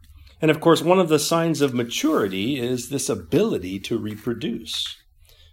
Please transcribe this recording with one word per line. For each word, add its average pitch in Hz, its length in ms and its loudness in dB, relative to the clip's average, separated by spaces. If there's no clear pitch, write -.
And 156 80 6
of 156 100 0
course, 165 220 4
one 180 160 4
of 175 100 4
the 151 120 4
signs 165 400 0
of 139 120 2
maturity 120 840 -2
is 120 300 -4
this 139 200 -4
ability 104 720 -2
to 117 160 -4
reproduce. 107 1000 -8